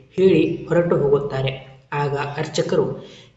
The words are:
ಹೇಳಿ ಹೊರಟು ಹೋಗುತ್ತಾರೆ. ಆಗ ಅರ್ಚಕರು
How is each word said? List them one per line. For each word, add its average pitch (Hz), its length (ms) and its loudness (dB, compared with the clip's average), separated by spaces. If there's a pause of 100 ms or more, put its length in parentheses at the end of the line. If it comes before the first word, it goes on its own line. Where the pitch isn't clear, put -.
(140)
ಹೇಳಿ 180 520 2
ಹೊರಟು 170 300 2
ಹೋಗುತ್ತಾರೆ. 139 840 -2 (120)
ಆಗ 143 240 -2 (200)
ಅರ್ಚಕರು - 720 -2 (300)